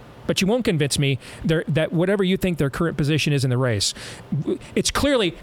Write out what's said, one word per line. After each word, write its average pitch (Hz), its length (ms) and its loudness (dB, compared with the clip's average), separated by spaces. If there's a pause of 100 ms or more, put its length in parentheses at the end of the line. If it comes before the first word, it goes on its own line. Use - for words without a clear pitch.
(260)
But - 140 0
you 190 60 2
won't 233 180 2
convince 151 320 0
me 139 220 2 (260)
there, 165 220 2
that 156 260 0
whatever 185 300 2
you 185 140 2
think 180 220 -2
their 139 120 0
current 160 260 -2
position 151 360 2
is 143 100 2
in 131 80 2
the 123 80 2
race, 120 360 0 (360)
w-, 175 300 -2 (160)
it's - 160 0
clearly, 240 500 2